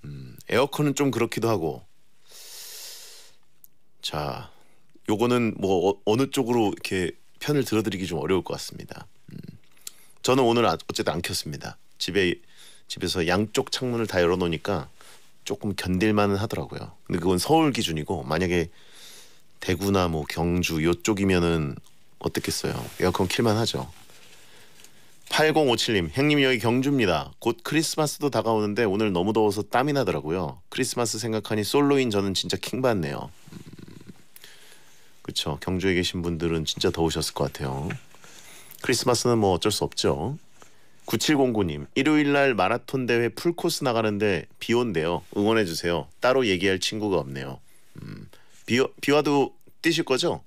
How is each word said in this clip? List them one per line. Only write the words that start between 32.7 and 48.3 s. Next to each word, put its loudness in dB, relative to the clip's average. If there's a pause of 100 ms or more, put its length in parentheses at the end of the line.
음, -16 (1600)
그쵸. -6
경주에 0
계신 0
분들은 -2
진짜 0
더우셨을 -2
것 -2
같아요. -6 (880)
크리스마스는 2
뭐 4
어쩔 2
수 -2
없죠. -2 (640)
구칠공구님, 2
"일요일 4
날 4
마라톤 0
대회 2
풀코스 -2
나가는데 2 (140)
비 0
온대요. 0 (120)
응원해주세요. 0 (140)
따로 4
얘기할 2
친구가 -2
없네요." -6 (420)
음, -16 (380)